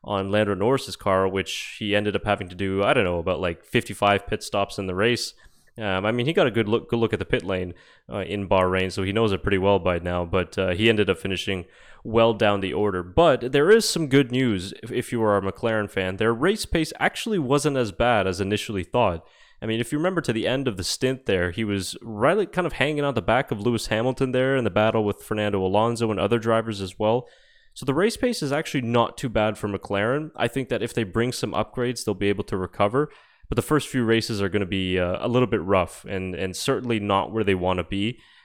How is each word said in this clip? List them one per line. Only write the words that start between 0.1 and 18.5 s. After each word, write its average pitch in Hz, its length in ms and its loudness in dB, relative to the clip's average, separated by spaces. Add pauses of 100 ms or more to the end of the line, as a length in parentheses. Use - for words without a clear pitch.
Lando 104 240 2
Norris's 110 400 0
car, 95 320 2
which - 540 -4
he 104 140 -2
ended 104 200 2
up 101 100 -2
having 101 240 -2
to 92 60 -16
do, 95 300 0
I 131 100 4
don't 123 80 2
know, 87 160 0
about, 82 220 -2
like, 87 240 -4
fifty-five 101 640 0
pit - 160 -4
stops - 340 -2
in 98 80 -4
the 90 80 -4
race. 113 400 0 (420)
Um, 98 300 -2
I 110 60 2
mean, 120 120 0
he 151 80 -2
got 170 140 4
a 117 60 0
good 107 160 0
look, 113 200 0
good 117 120 0
look 113 120 0
at 104 60 0
the 98 60 -4
pit - 180 -2
lane, 90 320 -4 (360)
uh, 110 80 -6
in 98 300 -6
Bahrain, 92 440 2
so 98 100 -4
he 95 100 -2
knows 110 200 2
it 92 100 -4
pretty 98 160 2
well 98 220 4
by 87 180 0
now, 87 260 -2
but, 87 320 -2
uh, 95 140 0
he 101 180 2
ended 104 220 4
up 92 80 0
finishing 95 460 -4 (400)
well 113 280 4
down 104 280 2
the 95 120 -2
order. 92 300 -2
But 127 480 2
there 147 220 4
is 226 160 4
some 165 180 -2
good 135 240 4
news 113 420 0 (120)
if, 113 80 -10
if 120 200 -4
you 120 80 -2
are 107 160 4
a 98 60 2
McLaren 104 480 -2
fan. 95 260 -2
Their 110 160 2
race 175 320 0
pace 160 360 -2
actually 202 400 -2
wasn't 139 360 2
as 120 140 0
bad 110 380 2
as 92 120 -2
initially 101 440 -2